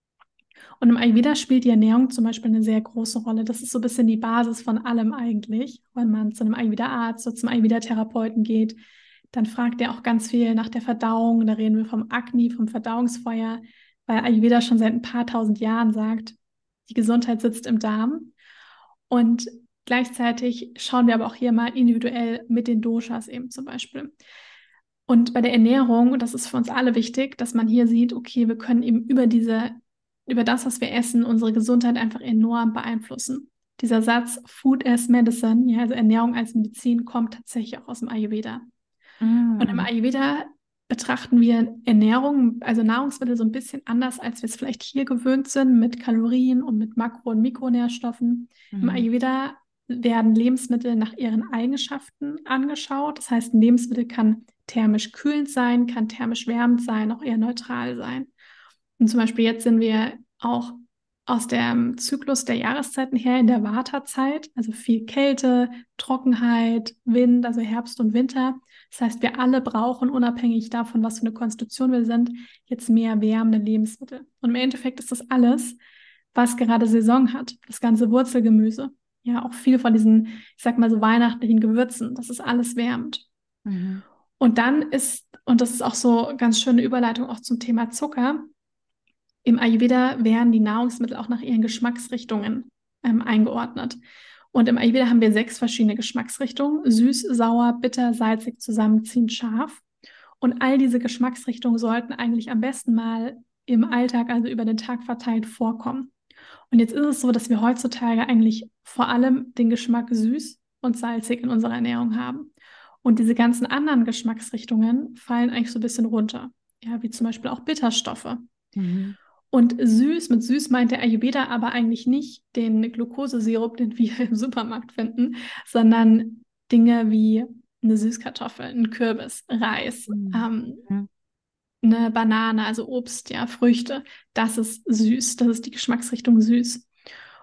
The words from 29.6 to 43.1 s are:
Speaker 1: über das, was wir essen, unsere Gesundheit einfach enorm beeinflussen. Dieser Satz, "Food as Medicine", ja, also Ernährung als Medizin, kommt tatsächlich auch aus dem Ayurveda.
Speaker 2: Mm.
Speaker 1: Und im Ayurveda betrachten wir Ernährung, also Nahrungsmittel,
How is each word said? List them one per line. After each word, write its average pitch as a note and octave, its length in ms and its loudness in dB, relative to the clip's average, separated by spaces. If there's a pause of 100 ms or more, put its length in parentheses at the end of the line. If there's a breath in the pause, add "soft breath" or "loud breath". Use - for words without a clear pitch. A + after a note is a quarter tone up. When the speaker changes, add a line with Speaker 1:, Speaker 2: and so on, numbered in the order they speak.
Speaker 1:
über A#3+ 180 0
das, A#3+ 200 0
was B3 160 -4
wir A#3+ 120 -6
essen, A#3+ 320 0
unsere A3+ 280 2
Gesundheit A#3+ 440 2
einfach A3 240 -4
enorm A#3 520 0
beeinflussen. A#3 800 -8 (300)
Dieser A3+ 200 2
Satz, A#3 460 -2
"Food C4+ 400 0
as A#3+ 220 2
Medicine", A#3 600 2
ja, A3+ 100 2
also A#3 140 0
Ernährung A#3 400 2
als A#3 200 -4
Medizin, A#3 500 -2
kommt A#3 300 -4
tatsächlich - 440 -10
auch - 100 -20
aus A#3+ 120 -12
dem A#3 80 -6
Ayurveda. A3 540 -6 (580 soft breath)
Speaker 2:
Mm. A3+ 400 2
Speaker 1:
Und A#3 80 4
im F#3+ 120 -2
Ayurveda C4+ 640 0 (440)
betrachten B3 520 0
wir A#3 440 4
Ernährung, A#3 760 4
also A#3 220 0
Nahrungsmittel, B3 540 0